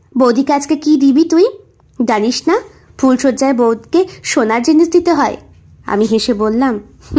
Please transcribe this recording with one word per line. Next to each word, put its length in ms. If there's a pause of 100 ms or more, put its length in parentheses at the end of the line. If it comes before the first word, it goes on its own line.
(180)
"বৌদিকে 340
আজকে 240
কি 200
দিবি 280
তুই? 240 (600)
জানিস 380
না, 140 (380)
ফুলসজ্জায় 560
বৌদিকে 540 (140)
সোনার 400
জিনিস 260
দিতে 240
হয়।" 240 (500)
আমি 180
হেসে 300
বললাম, 460 (380)